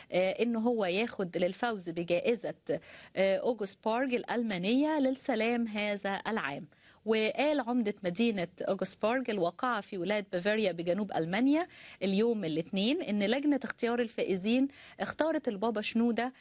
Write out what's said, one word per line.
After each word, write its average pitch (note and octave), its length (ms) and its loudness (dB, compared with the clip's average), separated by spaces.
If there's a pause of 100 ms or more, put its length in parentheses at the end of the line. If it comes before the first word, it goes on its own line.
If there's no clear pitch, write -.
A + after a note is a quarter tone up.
(120)
آه، F#3 180 2
إنه A#3 280 0
هو A3 260 2
ياخد F#3+ 520 -2
للفوز F#3 540 -2
بجائزة، F3 640 0 (640)
آه، F#3+ 200 4
أوغوست G#3+ 480 -4
بارج A#3+ 300 0
الألمانية A#3 840 0
للسلام A#3+ 720 0
هذا G#3 600 -2
العام. D#3 380 -4 (380)
وقال A3 560 2
عمدة A3+ 340 0 (100)
مدينة F#3+ 440 2 (120)
أوغسبورج A3 720 0
الواقعة G#3 500 0
في G3 180 -8
ولاية G3+ 340 0
بافاريا G3 400 2
بجنوب F3 400 -2
ألمانيا B3 540 2 (360)
اليوم G3+ 420 2
الاثنين F#3+ 580 0
إن G#3 200 -2
لجنة C#4 420 2
اختيار A#3+ 360 -2
الفائزين A3+ 680 0 (320)
اختارت D4+ 480 -2
البابا G#3+ 320 -2
شنودة، A#3 600 0